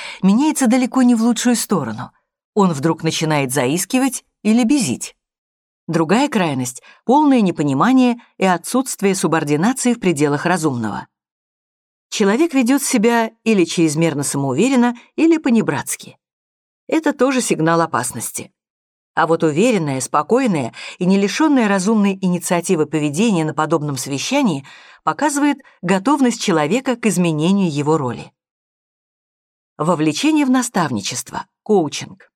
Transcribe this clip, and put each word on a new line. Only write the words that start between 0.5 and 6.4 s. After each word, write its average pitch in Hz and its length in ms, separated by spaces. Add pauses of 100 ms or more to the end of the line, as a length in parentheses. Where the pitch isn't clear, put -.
далеко 254 340
не 247 140
в 220 60
лучшую 240 340
сторону. 127 560 (420)
Он 185 200
вдруг 160 280
начинает 156 520
заискивать 185 720 (180)
или 226 220
безить. 220 500 (720)
Другая 170 400
крайность — 147 560 (220)